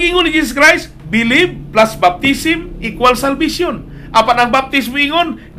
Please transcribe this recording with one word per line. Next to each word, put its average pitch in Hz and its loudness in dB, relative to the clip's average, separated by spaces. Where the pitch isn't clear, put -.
ingon 349 2
ni 311 0
Jesus 302 0
Christ, 311 2
"Believe 233 2
plus 220 2
baptism 330 0
equal 240 0
salvation." 277 -2
Apan 240 4
ang 220 -6
baptism 269 -2
ingon, 294 0